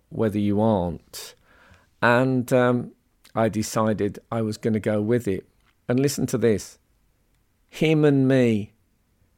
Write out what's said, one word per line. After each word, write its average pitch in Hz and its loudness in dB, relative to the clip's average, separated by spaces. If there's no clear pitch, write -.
whether 107 -4
you 101 0
aren't." 98 -4
And, 127 2
um, 123 2
I 110 2
decided 107 -2
I 117 -4
was 107 -6
gonna 110 -2
go 107 -2
with 117 -2
it. 95 -4
And 123 0
listen 139 -2
to 123 -4
this. 107 -2
Him 156 0
and 139 2
me. 120 0